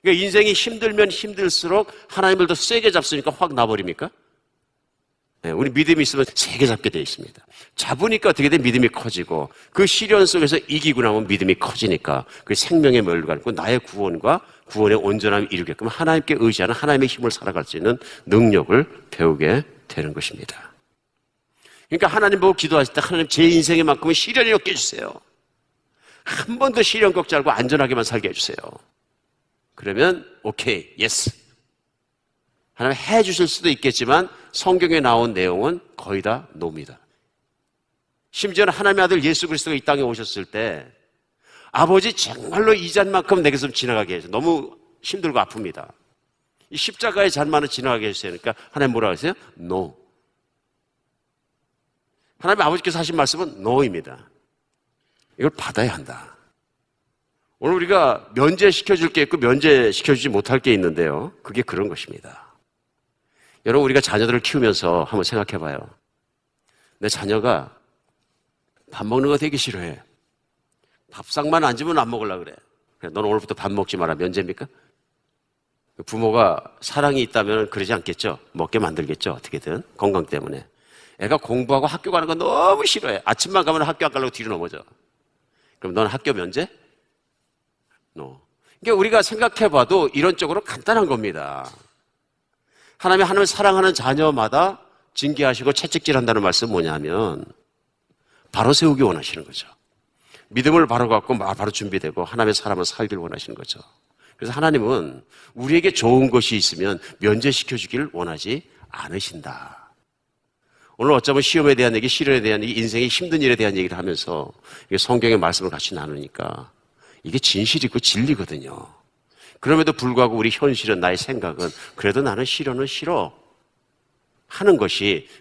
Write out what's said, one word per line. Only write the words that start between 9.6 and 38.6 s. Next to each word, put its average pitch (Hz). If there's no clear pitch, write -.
그 196
시련 208
속에서 165
이기고 143
나면 110
믿음이 95
커지니까 76
그 104
생명의 143
멸류관을 82
입고 120
나의 110
구원과 101
구원의 107
온전함을 101
이루게끔 87
하나님께 160
의지하는 113
하나님의 135
힘을 123
살아갈 85
수 -
있는 107
능력을 101
배우게 82
되는 76
것입니다. -
그러니까 170
하나님 196
보고 185
기도하실 151
때, 147
"하나님, 165
제 165
인생에만큼은 165
시련이 233
없게 190
해주세요. -
한 -
번도 247
시련 208
겪지 165
않고 143
안전하게만 123
살게 104
해주세요." -
그러면 135
오케이, 104
예스. -
하나님 135
해주실 190
수도 170
있겠지만 135
성경에 175
나온 117
내용은 92
거의 98
다 113
노입니다. 78
심지어는 196